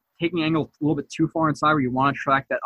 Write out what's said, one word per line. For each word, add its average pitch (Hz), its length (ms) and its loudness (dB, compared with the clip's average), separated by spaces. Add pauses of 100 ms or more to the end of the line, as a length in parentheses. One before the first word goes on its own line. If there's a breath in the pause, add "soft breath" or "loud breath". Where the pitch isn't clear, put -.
(200)
taking 170 240 -2
angle 156 200 0 (180)
a - 20 -2
little 151 120 0
bit 143 140 -8
too 165 180 0
far 160 200 0
inside 151 260 2
where 156 60 2
you 127 120 0
wanna 131 200 2
track 135 380 0
that 131 160 -2